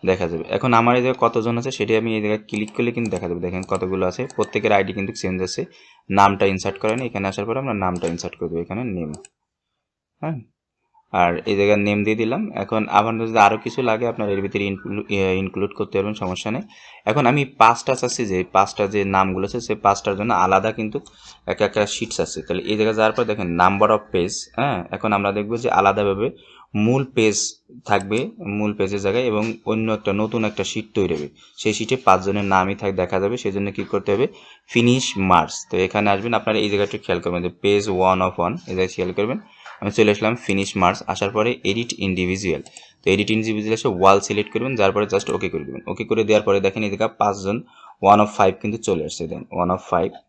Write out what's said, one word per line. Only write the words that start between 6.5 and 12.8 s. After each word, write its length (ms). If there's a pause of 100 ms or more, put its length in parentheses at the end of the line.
করে 180
না। 80
এখানে 240
আসার 180
পরে 120
আমরা 160
নামটা 340
ইনসার্ট 280
করে 120
দেবো, 120
এখানে 240
নেম, 280 (1080)
হ্যাঁ, 200 (720)
আর 340
এই 100
জায়গায় 220
নেম 260
দিয়ে 120
দিলাম। 360
এখন 360